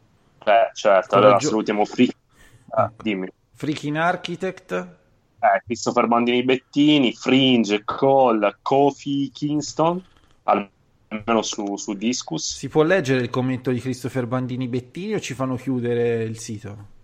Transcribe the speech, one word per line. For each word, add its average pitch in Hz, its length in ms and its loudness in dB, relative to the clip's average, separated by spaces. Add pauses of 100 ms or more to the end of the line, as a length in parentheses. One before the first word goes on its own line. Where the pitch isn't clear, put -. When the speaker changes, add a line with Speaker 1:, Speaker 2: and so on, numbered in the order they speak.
(440)
Speaker 1:
Eh, 107 300 4
certo, 98 420 2
allora 104 180 8
Speaker 2:
Coraggio- 101 160 2
Speaker 1:
salutiamo 104 360 0
Free. - 260 2 (580)
Ah, 107 160 0
Speaker 2:
Ecco. - 180 -10
Speaker 1:
dimmi. 95 240 -4 (260)
Speaker 2:
Freaking 147 420 -6
Architect. 175 760 -4
Speaker 1:
Eh, 175 920 -2
Christopher 117 420 0
Bandini 120 360 2
Bettini, 135 680 2
Fringe, 123 680 2
Cole, 123 800 2
Kofi 139 680 0
Kingston, 156 720 -2 (400)
almeno 104 1000 -2
su, 101 340 -6
su 107 160 -8
Discus. 123 600 -6
Speaker 2:
Si 139 140 -12
può 156 120 2
leggere 151 400 2
il 117 80 -4
commento 127 400 -4
di 127 100 -2
Christopher 127 460 -6
Bandini 127 420 -6
Bettini 131 460 -8
o 190 60 -2
ci 143 160 -10
fanno 131 200 -4
chiudere 120 680 -2
il 113 160 -8
sito? 104 540 -14 (100)